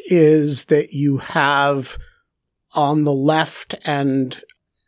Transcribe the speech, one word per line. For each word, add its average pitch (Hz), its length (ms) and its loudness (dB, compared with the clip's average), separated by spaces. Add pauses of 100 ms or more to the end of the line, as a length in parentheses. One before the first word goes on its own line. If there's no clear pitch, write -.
is 151 600 2
that 151 280 0
you 139 240 -2
have 143 800 -2 (800)
on 151 280 0
the 147 100 0
left 156 600 -2 (100)
and 135 560 -2 (480)